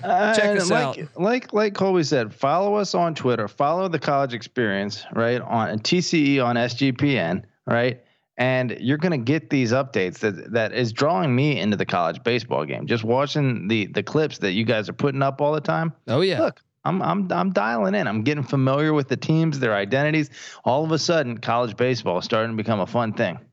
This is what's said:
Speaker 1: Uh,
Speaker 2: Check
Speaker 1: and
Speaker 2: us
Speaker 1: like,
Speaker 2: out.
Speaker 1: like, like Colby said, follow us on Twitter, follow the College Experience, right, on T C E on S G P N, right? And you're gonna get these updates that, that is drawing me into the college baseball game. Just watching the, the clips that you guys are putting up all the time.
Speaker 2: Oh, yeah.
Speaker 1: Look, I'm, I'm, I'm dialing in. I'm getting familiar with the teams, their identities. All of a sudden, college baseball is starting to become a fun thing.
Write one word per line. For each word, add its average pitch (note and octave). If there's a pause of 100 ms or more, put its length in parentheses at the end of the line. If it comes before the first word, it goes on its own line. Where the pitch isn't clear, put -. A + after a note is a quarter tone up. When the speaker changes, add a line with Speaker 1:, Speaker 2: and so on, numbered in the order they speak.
Speaker 1:
Uh, G3+
Speaker 2:
Check G#3+
Speaker 1:
and G#3
Speaker 2:
us F3
Speaker 1:
like, D3
Speaker 2:
out. D#3
Speaker 1:
like, A#3+
like G#3
Colby F#3+
said, B2+
follow F#3
us G3+
on E3+
Twitter, A2+
follow E3
the D#3+
College C#3
Experience, G#2
right, A#2
on A2
T F3+
C D3
E C3+
on A#2+
S B2
G C3+
P C#3
N, E2+ (220)
right? A#2+ (340)
And B2+
you're C#3
gonna E3+
get C#3+
these C3
updates A#2+
that, G2+
that A2+
is A2+
drawing D3+
me C3+
into G2+
the F2
college E2+
baseball A#2+
game. B2
Just A#2+
watching B2+
the, G#2+
the -
clips D3+
that G2
you A2
guys G#2+
are G#2+
putting C#3
up C#3
all D3
the D3+
time. D#3+ (140)
Speaker 2:
Oh, C3
yeah. F#3
Speaker 1:
Look, C#4 (220)
I'm, F#3
I'm, F3+
I'm F3+
dialing G3+
in. D3+
I'm G#2+
getting D3
familiar C#3
with D3
the B2+
teams, D#3+
their A2+
identities. C#3+ (340)
All C3
of D#3+
a D#3+
sudden, C#3
college A#2
baseball A#2
is F2+
starting A2+
to -
become G#2+
a G2+
fun A2+
thing. F#2+ (160)